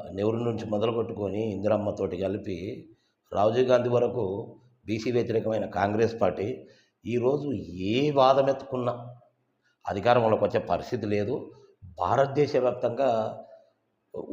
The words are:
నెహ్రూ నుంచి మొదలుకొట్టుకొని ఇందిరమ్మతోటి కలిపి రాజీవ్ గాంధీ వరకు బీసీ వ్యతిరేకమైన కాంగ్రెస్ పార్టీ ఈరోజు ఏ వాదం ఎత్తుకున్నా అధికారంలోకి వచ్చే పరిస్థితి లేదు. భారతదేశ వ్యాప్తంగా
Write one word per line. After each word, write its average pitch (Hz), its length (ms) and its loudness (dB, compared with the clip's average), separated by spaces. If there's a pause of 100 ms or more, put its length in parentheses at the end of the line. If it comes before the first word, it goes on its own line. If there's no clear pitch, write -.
(140)
నెహ్రూ 107 240 0
నుంచి 113 280 -2
మొదలుకొట్టుకొని 107 880 -2
ఇందిరమ్మతోటి 101 640 -2
కలిపి 95 720 -6 (440)
రాజీవ్ 113 360 4
గాంధీ 123 200 4
వరకు 117 640 -2 (300)
బీసీ 110 260 -2
వ్యతిరేకమైన 110 540 0
కాంగ్రెస్ 104 560 0
పార్టీ 95 460 -2 (380)
ఈరోజు 131 460 0 (260)
ఏ 117 340 0
వాదం 135 380 6
ఎత్తుకున్నా 131 580 -4 (800)
అధికారంలోకి 107 560 4
వచ్చే 104 160 2
పరిస్థితి 101 460 -2
లేదు. 104 460 -2 (480)
భారతదేశ 135 560 2
వ్యాప్తంగా 120 880 0 (880)